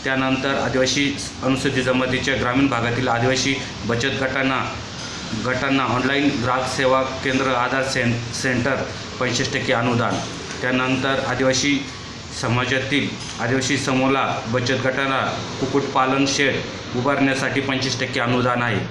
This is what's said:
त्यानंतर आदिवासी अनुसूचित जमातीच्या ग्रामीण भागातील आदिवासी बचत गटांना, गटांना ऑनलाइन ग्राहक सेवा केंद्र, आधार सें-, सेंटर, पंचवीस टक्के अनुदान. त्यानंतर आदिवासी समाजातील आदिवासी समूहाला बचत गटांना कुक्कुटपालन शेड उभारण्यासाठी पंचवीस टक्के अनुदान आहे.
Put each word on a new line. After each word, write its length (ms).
त्यानंतर 520
आदिवासी 600
अनुसूचित 400
जमातीच्या 560
ग्रामीण 280
भागातील 400
आदिवासी 480
बचत 360
गटांना, 500
गटांना 380
ऑनलाइन 460
ग्राहक 340
सेवा 260
केंद्र, 440
आधार 360
सें-, 500
सेंटर, 420
पंचवीस 340
टक्के 200
अनुदान. 420
त्यानंतर 680
आदिवासी 580
समाजातील 680
आदिवासी 380
समूहाला 720
बचत 260
गटांना 340
कुक्कुटपालन 680
शेड 280
उभारण्यासाठी 680
पंचवीस 380
टक्के 200
अनुदान 440
आहे. 160